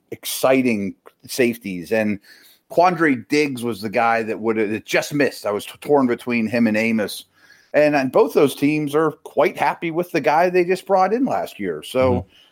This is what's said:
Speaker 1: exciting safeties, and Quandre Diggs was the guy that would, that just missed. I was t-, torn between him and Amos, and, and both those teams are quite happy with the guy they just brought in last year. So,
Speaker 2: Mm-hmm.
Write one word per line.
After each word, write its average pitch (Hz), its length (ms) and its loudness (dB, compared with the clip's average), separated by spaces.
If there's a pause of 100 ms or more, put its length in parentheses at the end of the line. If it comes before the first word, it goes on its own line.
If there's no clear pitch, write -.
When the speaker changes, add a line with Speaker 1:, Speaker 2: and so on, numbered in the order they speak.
(120)
Speaker 1:
exciting 120 800 0 (320)
safeties, 101 640 -2
and 107 260 0 (540)
Quandre 160 560 2
Diggs 143 360 0
was 110 180 -4
the 110 80 -4
guy 117 340 2
that 107 160 -6
would, 110 160 0
that 107 280 -2
just - 300 -2
missed. 143 320 -2
I 101 60 -2
was 101 140 -4
t-, - 140 -16
torn 139 280 2
between 117 400 -2
him 117 180 0
and 107 100 0
Amos, 110 480 -2 (480)
and, 147 220 4
and 131 160 0
both 226 240 2
those 147 220 2
teams 147 400 0
are 156 160 2
quite - 440 -2
happy 165 360 -2
with 175 180 -4
the 165 100 -2
guy 160 300 2
they 180 140 2
just 180 220 -2
brought 190 260 2
in 254 120 0
last 101 360 -4
year. 80 240 -6
So, 127 280 0
Speaker 2:
Mm-hmm. 90 160 -4 (240)